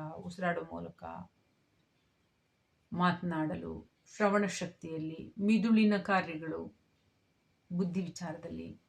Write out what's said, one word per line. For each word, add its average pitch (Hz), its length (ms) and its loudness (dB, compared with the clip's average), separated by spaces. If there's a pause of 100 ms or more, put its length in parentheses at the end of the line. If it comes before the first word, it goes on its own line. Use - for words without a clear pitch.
(160)
ಉಸಿರಾಡೋ 175 440 -4
ಮೂಲಕ, 170 440 -10 (1900)
ಮಾತನಾಡಲು, 170 1000 0 (260)
ಶ್ರವಣ 202 300 4
ಶಕ್ತಿಯಲ್ಲಿ, 160 920 -8
ಮಿದುಳಿನ 214 580 6
ಕಾರ್ಯಗಳು, 170 840 -2 (920)
ಬುದ್ಧಿ 180 280 0
ವಿಚಾರದಲ್ಲಿ 165 880 -8